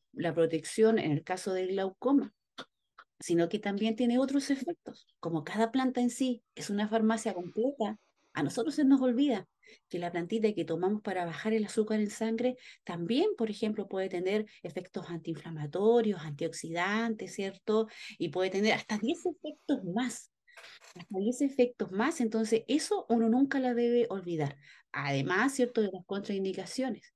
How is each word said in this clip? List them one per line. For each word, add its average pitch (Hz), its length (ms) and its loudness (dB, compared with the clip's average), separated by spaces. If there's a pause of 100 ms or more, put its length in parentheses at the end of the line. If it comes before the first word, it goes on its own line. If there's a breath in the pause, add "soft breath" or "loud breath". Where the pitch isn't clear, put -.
(140)
la 165 200 -2
protección 170 640 2
en 151 120 0
el 147 120 0
caso 185 300 -4
del 185 160 -2
glaucoma, 196 640 0 (840)
sino 170 300 2
que 208 100 -2
también 214 360 -2
tiene 240 240 2
otros 269 320 0
efectos. - 560 -6 (120)
Como 165 240 -2
cada 220 280 0
planta 262 300 0
en 247 100 2
sí 254 320 -2 (120)
es - 160 -8
una 208 180 0
farmacia 220 440 2
completa, 214 640 -2 (360)
a 156 100 -2
nosotros 269 320 -2
se 302 100 4
nos 269 160 8
olvida 247 460 2 (420 soft breath)
que 175 100 -6
la 175 120 -4
plantita 208 420 0
que 160 120 -2
tomamos 180 380 0
para 180 220 -2
bajar 170 280 -2
el 220 120 2
azúcar 214 360 0
en 208 100 0
sangre 233 460 -2 (280 loud breath)
también, 190 420 0 (100)
por 220 140 -2
ejemplo, 208 380 -4
puede 190 200 -2
tener 185 360 -2 (180 loud breath)
efectos 180 460 -10
antiinflamatorios, 170 1120 0
antioxidantes, 185 1120 -2
¿cierto? 214 520 0 (320 loud breath)
Y 170 100 -2
puede 185 220 0
tener 196 220 4
hasta 214 260 -2
diez 269 260 -2
efectos 302 600 -4
más, 226 460 -4 (640 loud breath)
hasta 185 240 -8
diez 240 220 0
efectos 247 500 2
más, 247 300 0
entonces 226 460 0
eso 320 420 0
uno 226 200 4
nunca 269 300 4
la 247 160 0
debe 240 340 4
olvidar. 170 480 -4 (360 soft breath)
Además, 180 600 0
¿cierto?, 240 260 2
de 202 120 2
las 185 120 -12
contraindicaciones. 196 1120 -4